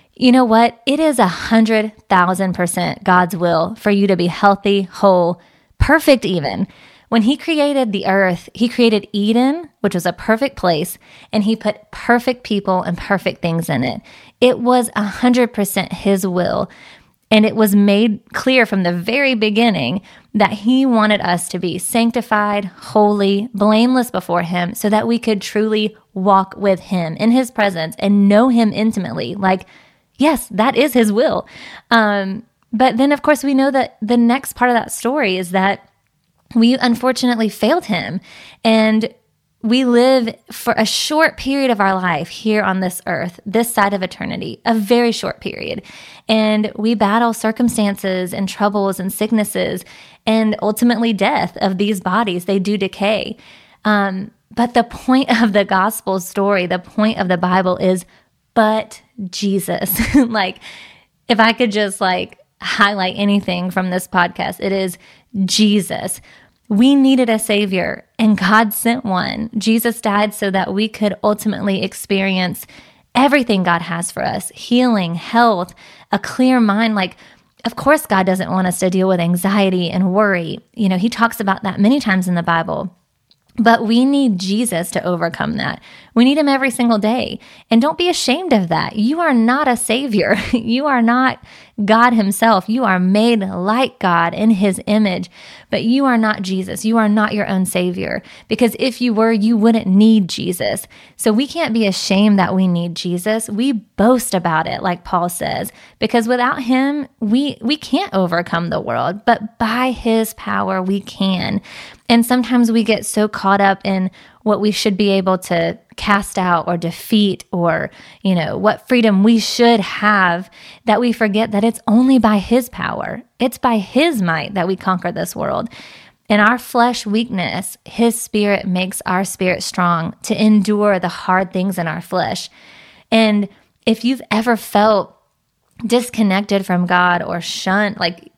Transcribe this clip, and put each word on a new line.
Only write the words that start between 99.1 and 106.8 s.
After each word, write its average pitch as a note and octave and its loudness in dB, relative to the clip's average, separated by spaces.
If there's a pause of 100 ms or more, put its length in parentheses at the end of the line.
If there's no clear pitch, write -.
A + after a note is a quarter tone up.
were, A3 2
you A3 2
wouldn't A3+ 2
need G3+ 6
Jesus. - -4 (300)
So A3 0
we C4 0
can't C#4+ -4
be A3 2
ashamed G3+ 2
that F#3 0
we F#3 2
need F3 -2
Jesus. G3 -4
We A#3 -2
boast A3+ 0
about E3 0
it, - -6
like F3+ -4
Paul F3 -2
says, - -6 (260)
because A3+ 0
without B3 0
him, C4+ 0 (120)